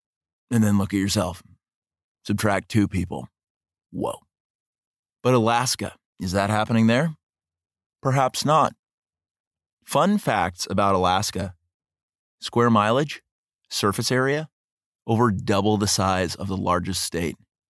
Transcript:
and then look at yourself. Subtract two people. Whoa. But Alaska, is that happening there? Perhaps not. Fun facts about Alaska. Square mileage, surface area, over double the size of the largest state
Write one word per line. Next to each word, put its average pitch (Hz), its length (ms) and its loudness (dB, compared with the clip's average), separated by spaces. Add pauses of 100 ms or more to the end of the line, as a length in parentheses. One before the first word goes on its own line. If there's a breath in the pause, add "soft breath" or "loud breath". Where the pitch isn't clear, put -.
(520)
and 117 120 2
then 104 140 4
look 95 160 -2
at 101 60 0
yourself. 95 420 -2 (840)
Subtract 101 440 -2
two 104 180 2
people. 85 400 -6 (640)
Whoa. 69 280 -8 (1000)
But 127 140 2
Alaska, 117 600 0 (240)
is 90 120 -6
that 98 180 0
happening 110 380 2
there? 147 280 0 (880)
Perhaps 131 440 0
not. 147 280 2 (1120)
Fun 180 320 2
facts 92 520 -2
about 98 260 2
Alaska. 95 580 0 (880)
Square 120 300 2
mileage, 117 500 2 (480)
surface 107 420 -2
area, 139 380 -2 (560)
over 117 240 4
double 101 480 0
the 101 100 0
size 95 460 0
of - 140 -10
the 95 100 -6
largest 90 460 -2
state 82 320 -6 (420)